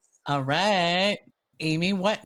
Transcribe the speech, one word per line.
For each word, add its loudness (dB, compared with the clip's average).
All -2
right. 0
Amy, 0
what, -2